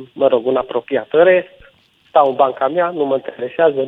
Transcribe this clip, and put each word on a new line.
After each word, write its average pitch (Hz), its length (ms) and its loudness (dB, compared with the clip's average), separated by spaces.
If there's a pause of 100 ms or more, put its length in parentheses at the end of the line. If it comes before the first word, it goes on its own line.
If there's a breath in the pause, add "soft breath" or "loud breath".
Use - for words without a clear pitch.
(120)
mă 139 140 0
rog, 123 200 0
un 131 100 0
apropiat. 123 540 -6
În 160 140 4
rest, 180 240 2 (600)
stau 143 200 4
în 131 60 -2
banca 131 340 0
mea, 170 220 -2
nu 160 140 -4
mă 135 100 -2
interesează, 135 720 -2